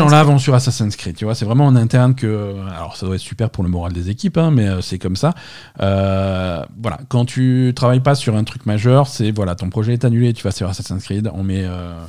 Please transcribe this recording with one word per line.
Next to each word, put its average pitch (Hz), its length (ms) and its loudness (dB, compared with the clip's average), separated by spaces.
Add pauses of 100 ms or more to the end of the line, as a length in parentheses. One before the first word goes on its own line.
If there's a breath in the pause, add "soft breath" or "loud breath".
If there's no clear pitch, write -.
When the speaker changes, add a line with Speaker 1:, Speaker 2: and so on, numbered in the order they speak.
Speaker 1:
gens-là 151 140 8
Speaker 2:
Creed. 147 100 4
Speaker 1:
vont 139 60 6
sur 135 160 2
Assassin's 120 420 0
Creed, 82 180 -8
tu - 80 -8
vois, 107 120 -2
c'est 113 100 -4
vraiment 127 220 4
en 127 100 6
interne 123 380 4
que, 104 380 -4 (220)
alors 82 220 -12
ça - 80 -8
doit 95 100 -2
être 90 60 -4
super - 280 -4
pour - 140 -4
le 87 60 0
moral 87 240 -2
des 87 160 -4
équipes, 160 280 -2
hein, 165 140 2
mais, 113 160 4
euh, 95 140 -2
c'est 90 180 -6
comme 92 160 -4
ça. 156 180 0 (460 loud breath)
Euh, 95 840 0 (180)
voilà, 98 240 -4
quand 123 160 0
tu 127 540 2
travailles 127 240 2
pas 139 140 4
sur 117 200 0
un 107 80 2
truc - 220 -10
majeur, 123 420 4
c'est, 110 240 -2
voilà, 98 240 -2
ton 92 140 -6
projet 110 240 -2
est 120 100 -2
annulé, 120 300 2
tu - 100 -12
vas 98 80 0
sur - 160 -4
Assassin's 95 340 -6
Creed, 104 320 -4
on 95 100 -6
met, 95 200 -2
euh, 90 320 -8 (140)